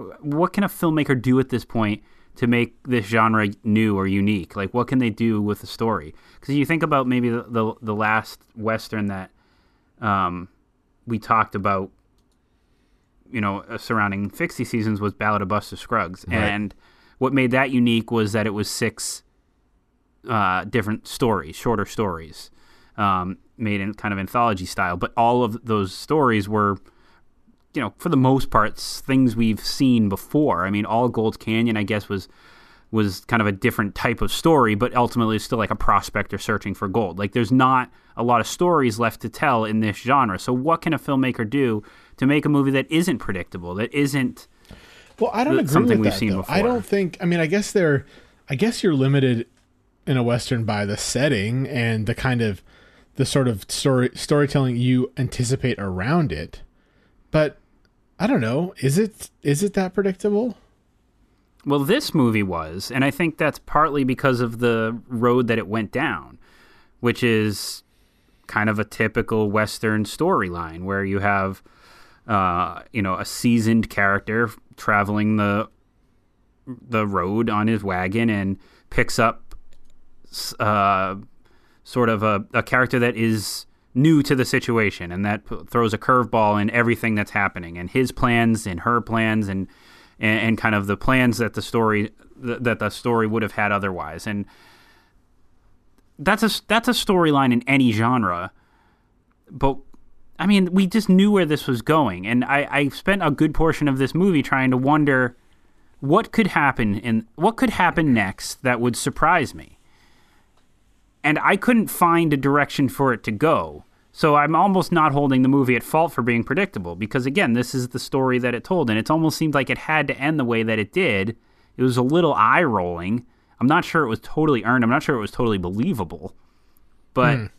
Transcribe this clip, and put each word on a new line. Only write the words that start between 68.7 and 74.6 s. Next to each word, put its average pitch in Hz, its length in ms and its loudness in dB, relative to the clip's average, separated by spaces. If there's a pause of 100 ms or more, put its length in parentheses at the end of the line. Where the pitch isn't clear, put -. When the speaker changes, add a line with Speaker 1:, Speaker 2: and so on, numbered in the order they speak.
Speaker 1:
a 107 60 -2
typical 110 640 -2
Western 107 540 -2
storyline 92 800 -4
where 98 220 -4
you 98 140 -2
have, 98 440 -2 (640)
uh, 87 540 -2 (100)
you 110 100 -4
know, 95 140 -2
a 95 80 -8
seasoned 113 640 2
character 101 580 0
f-, - 120 -12 (160)